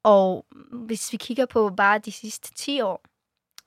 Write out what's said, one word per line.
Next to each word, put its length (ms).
Og 440
hvis 400
vi 40
kigger 300
på 240
bare 280
de 140
sidste 420
ti 260
år, 220